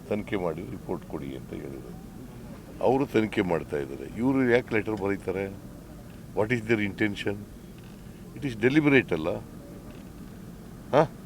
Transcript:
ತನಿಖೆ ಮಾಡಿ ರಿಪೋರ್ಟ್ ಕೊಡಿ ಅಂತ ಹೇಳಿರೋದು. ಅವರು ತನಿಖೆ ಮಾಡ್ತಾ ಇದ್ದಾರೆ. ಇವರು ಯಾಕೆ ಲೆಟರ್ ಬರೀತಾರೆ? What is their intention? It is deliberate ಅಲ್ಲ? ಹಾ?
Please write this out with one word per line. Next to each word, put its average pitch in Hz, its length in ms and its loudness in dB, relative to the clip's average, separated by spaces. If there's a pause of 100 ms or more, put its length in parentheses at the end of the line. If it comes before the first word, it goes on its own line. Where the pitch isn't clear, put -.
ತನಿಖೆ 104 260 -2
ಮಾಡಿ 87 260 0 (100)
ರಿಪೋರ್ಟ್ 92 340 -6
ಕೊಡಿ 69 320 -6
ಅಂತ 60 120 -12
ಹೇಳಿರೋದು. 67 520 -10 (800)
ಅವರು 131 220 6
ತನಿಖೆ 110 360 4
ಮಾಡ್ತಾ 80 360 0
ಇದ್ದಾರೆ. 67 400 -6
ಇವರು 131 320 4
ಯಾಕೆ 120 260 4
ಲೆಟರ್ 107 200 2
ಬರೀತಾರೆ? 98 760 -2 (640)
What 107 140 4
is 117 160 2
their 113 140 6
intention? 101 560 0 (1000)
It - 60 -6
is 117 160 -4
deliberate 135 540 8
ಅಲ್ಲ? 80 160 2 (1600)
ಹಾ? 143 200 6 (140)